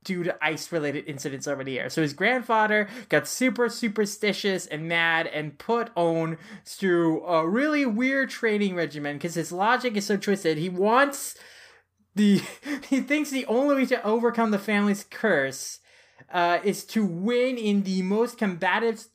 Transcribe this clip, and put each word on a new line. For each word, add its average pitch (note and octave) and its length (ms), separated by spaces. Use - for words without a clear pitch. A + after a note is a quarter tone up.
due F3 200
to E3+ 200
ice-related D3+ 640
incidents C3+ 420
over C3+ 160
the C3+ 100
years. B2+ 200
So D#3+ 80
his C#3+ 120
grandfather G#3+ 760
got - 180
super A#3+ 400
superstitious G#3 1000
and D#3 220
mad E3 400
and D3+ 300
put A3+ 400
Owen E3 400
through E3+ 600
a E3 220
really C#4+ 380
weird B3+ 440
training G#3 460
regimen D3 440
'cause E3 140
his E3 180
logic A3 460
is G3+ 80
so G3+ 120
twisted. F#3+ 400
He F3 120
wants A3+ 680
the, G3+ 260
<laughs> C#4 260
he C4+ 120
thinks D4 280
the C4 180
only C4+ 280
way C4 120
to A#3+ 160
overcome A3+ 480
the G3+ 80
family's G3+ 440
curse, C#3 760
uh, F3 320
is F#3+ 200
to A3 220
win A#3+ 520
in G#3 260
the F#3+ 180
most A3 360
combative G3+ 760